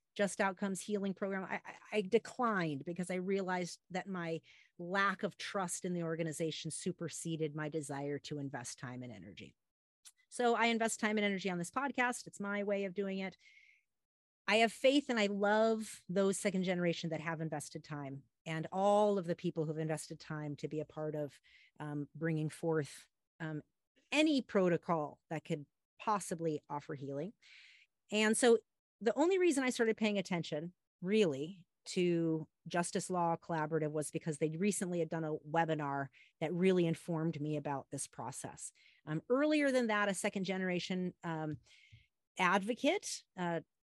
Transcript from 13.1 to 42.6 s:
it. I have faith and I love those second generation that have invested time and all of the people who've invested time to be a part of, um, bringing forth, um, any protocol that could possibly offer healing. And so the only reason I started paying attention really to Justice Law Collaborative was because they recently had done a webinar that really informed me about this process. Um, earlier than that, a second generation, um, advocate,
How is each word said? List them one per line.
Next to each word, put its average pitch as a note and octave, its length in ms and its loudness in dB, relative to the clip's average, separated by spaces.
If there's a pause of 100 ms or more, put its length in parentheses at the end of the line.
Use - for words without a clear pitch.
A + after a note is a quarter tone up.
it. F#3+ 180 -6 (1120)
I G#3 60 6
have A3+ 160 6
faith C#4 380 4
and A#3 100 2
I G#3 60 4
love G#3+ 840 2
those G3 300 4
second F#3+ 240 0
generation F3 480 0
that D#3 100 -2
have D#3+ 220 -4
invested D#3 420 -6
time C#3+ 380 -8 (240)
and D#3+ 260 -4
all G3+ 460 4
of E3+ 80 -4
the E3+ 100 0
people E3 300 -2
who've D#3 120 -4
invested D#3 400 -4
time D3+ 380 -6
to D3+ 120 -8
be D3+ 120 -4
a D3+ 60 -6
part D#3 280 -6
of, D3 240 -6 (420)
um, D3 340 -6
bringing D#3 340 0
forth, D#3+ 560 -2 (360)
um, D#3 220 -6 (480)
any D4 300 4
protocol F3 760 0 (100)
that D#3 160 -6
could D3+ 220 -6 (340)
possibly E3 720 -2
offer D3+ 240 -8
healing. C#3 400 -6 (760)
And G#3+ 280 4
so A#3 200 8 (440)
the G#3+ 160 2
only F4+ 200 4
reason D4+ 260 4
I B3+ 60 2
started A3+ 280 2
paying G#3+ 180 2
attention F3 560 -2 (300)
really F3+ 560 2 (280)
to E3 600 2 (200)
Justice F3 440 -2
Law E3+ 260 2
Collaborative D#3 560 -2
was D3+ 180 -2
because D#3+ 280 -4
they D#3 180 0
recently F3+ 440 0
had D#3+ 100 -2
done E3 140 -2
a D#3 120 -4 (140)
webinar D3+ 580 0 (320)
that D#3+ 140 -2
really F3+ 320 4
informed D#3+ 520 -2
me D3+ 180 -2
about C#3+ 340 -4
this C#3 160 -6
process. - 680 -10 (320)
Um, D#3 240 -4
earlier D4 420 4
than B3 180 2
that, G#3 200 2
a G3 60 0
second G3 300 -2
generation, F3+ 680 -2 (100)
um, D#3 360 -4 (800)
advocate, G#3 840 2 (120)